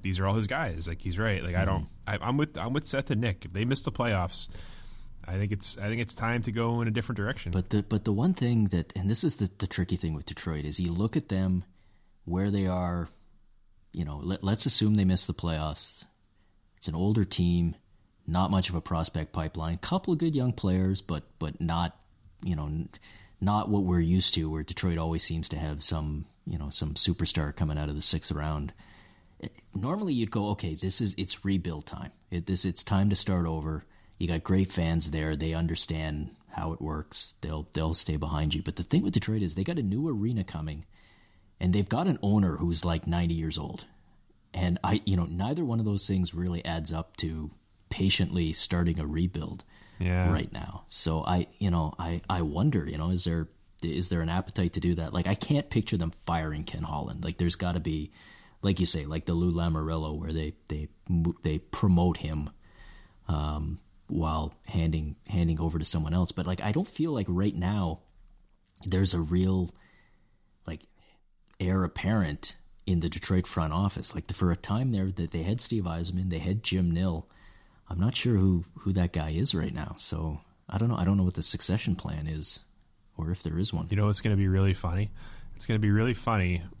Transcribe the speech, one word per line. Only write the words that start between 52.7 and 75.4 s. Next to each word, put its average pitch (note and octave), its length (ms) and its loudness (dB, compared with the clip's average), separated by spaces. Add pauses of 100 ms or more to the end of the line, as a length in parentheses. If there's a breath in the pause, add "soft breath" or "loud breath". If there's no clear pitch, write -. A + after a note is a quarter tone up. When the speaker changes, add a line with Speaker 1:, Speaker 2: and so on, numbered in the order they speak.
Speaker 2:
you D#2 120 -6
know, E2 140 0
is F2+ 120 2
there, E2 240 0 (360)
is E2 260 -2
there E2+ 120 0
an D#2+ 80 0
appetite F2+ 440 0
to - 60 -2
do F2 160 2
that? D#2+ 180 -4
Like, F2 140 0
I G2+ 80 2
can't - 340 0
picture - 280 0
them E2 140 -2 (140)
firing D#2+ 380 -2
Ken E2 200 -8
Holland. D2+ 400 -6
Like, E2 140 -4
there's E2+ 180 2
gotta F2 240 -2
be, D#2 320 -4 (500 loud breath)
like F#2+ 180 2
you F2+ 60 4
say, D#2 200 2
like D#2 200 -6
the F2 80 0
Lou F2 180 4
Lamoriello D#2+ 640 0
where D#2+ 160 -6
they, D#2 200 -4 (140)
they D2+ 200 -6 (220)
mo-, E2+ 340 2
they D2+ 160 0
promote F2 580 4
him, D2+ 320 -4 (800 loud breath)
um, D2+ 520 -2 (280)
while D#2 460 -2 (140)
handing, D#2+ 480 0 (120)
handing E2 320 2
over E2 200 0
to D2 60 0
someone D#2 280 2
else. F2+ 180 4
But, F2+ 140 -4
like, F2+ 160 -2
I G#2 100 0
don't E3+ 160 0
feel D#3+ 240 -2
like A2 180 -2
right F#2 260 2
now F2+ 460 0 (840)
there's F#2 280 4
a F2 60 2
real, F#2 500 2 (1000 soft breath)
like, D#2+ 140 -10 (800 soft breath)
heir F#2 240 2
apparent F2+ 720 0 (300)
in F2+ 140 4
the E2 100 0
Detroit F2+ 380 0
front D#2+ 260 -2
office. G2 400 0
Like, - 140 -8
the, - 60 -6
for F2+ 180 2
a E2 40 2
time A#2+ 360 -2
there F#2+ 180 0
that F2 220 -4
they E2 120 -2